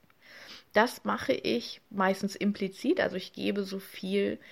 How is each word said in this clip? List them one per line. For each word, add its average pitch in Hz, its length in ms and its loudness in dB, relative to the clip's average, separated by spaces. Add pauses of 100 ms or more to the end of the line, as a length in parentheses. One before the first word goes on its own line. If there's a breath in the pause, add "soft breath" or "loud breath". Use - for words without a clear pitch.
(760 loud breath)
Das 240 300 4
mache - 280 0
ich - 480 -2 (100)
meistens 196 460 2
implizit, 202 640 0
also 185 160 0
ich - 160 -8
gebe 202 320 -2
so 190 140 -6
viel 202 600 -2 (140 loud breath)